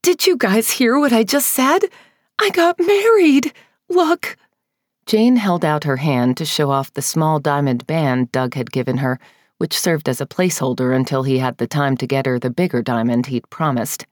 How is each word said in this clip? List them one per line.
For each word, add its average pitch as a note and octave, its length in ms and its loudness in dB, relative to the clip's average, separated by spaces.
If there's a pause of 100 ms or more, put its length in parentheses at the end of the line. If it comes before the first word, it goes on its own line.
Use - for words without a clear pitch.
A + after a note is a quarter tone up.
"Did F4+ 240 2
you F4 120 4
guys A3 340 0
hear B3 260 2
what D4 140 2
I A3+ 140 4
just C#4+ 240 0
said? C#4+ 320 2 (580)
I G#4 120 2
got F4 280 2
married! F#4 720 4 (380)
Look!" F4 480 0 (680)
Jane A#3 300 4
held F#3+ 300 0
out D3+ 180 0
her C#3 140 -2
hand B2+ 400 0
to D#3+ 80 -6
show C#3+ 260 0
off C3+ 220 -2
the C#3 80 -6
small D#3 400 0
diamond C#3+ 440 -2
band C3 460 -2
Doug B2+ 220 -4
had B2+ 180 -6
given B2+ 280 -4
her, C3 200 -2 (380)
which - 200 -4
served D#3+ 300 -2
as B2+ 140 -4
a - 40 -4
placeholder C3 680 -2
until C3 280 -2
he C3+ 160 0
had B2+ 180 -2
the A#2+ 100 -4
time C#3 300 -2
to B2+ 100 -6
get C3+ 180 -2
her B2+ 140 -2
the B2+ 100 -4
bigger D3+ 320 -2
diamond A#2+ 440 -2
he'd B2+ 240 -6
promised. C3 640 -4